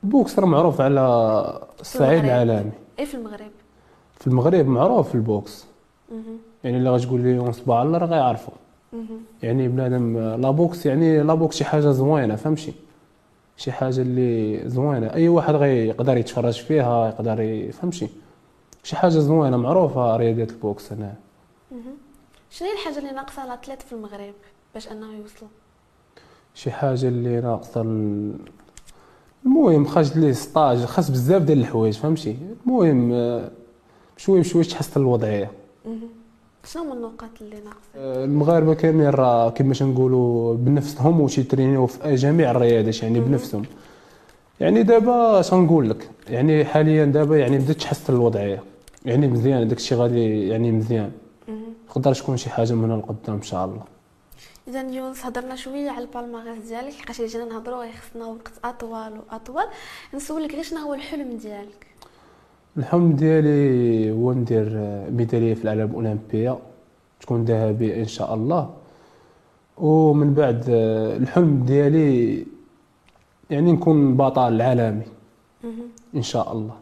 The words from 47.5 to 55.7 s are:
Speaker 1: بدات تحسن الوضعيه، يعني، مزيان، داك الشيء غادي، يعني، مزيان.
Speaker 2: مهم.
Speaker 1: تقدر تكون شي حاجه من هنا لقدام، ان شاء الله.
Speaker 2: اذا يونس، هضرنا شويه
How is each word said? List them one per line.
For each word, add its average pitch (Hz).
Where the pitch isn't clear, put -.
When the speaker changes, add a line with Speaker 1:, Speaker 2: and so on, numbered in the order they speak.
Speaker 1:
بدات 135
تحسن -
الوضعيه، 104
يعني، 131
مزيان، 120
داك 113
الشيء 123
غادي، 113
يعني، 113
مزيان. 110
Speaker 2:
مهم. 220
Speaker 1:
تقدر 135
تكون 131
شي 120
حاجه 117
من 113
هنا 110
لقدام، 110
ان 101
شاء 92
الله. 101
Speaker 2:
اذا 262
يونس، 262
هضرنا 254
شويه 277